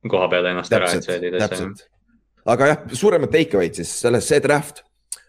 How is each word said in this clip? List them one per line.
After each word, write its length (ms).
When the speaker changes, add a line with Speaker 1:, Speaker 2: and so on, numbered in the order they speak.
Speaker 1:
koha 200
peale 220
ennast 220
ära, 160
et 120
Speaker 2:
Täpselt, 40
Speaker 1:
see 140
oli 120
täitsa 180
Speaker 2:
täpselt. 360
Aga 220
jah, 120
suuremad 380
takeaway'd 440
siis 260
selles, 260
see 140
draft. 420